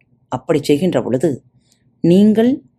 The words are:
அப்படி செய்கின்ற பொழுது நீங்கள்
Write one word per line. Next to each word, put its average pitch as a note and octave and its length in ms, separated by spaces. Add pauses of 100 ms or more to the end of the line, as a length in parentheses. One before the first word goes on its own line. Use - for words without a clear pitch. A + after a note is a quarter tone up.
(320)
அப்படி D#3 280
செய்கின்ற D3 400
பொழுது B2+ 300 (760)
நீங்கள் G#3+ 460 (280)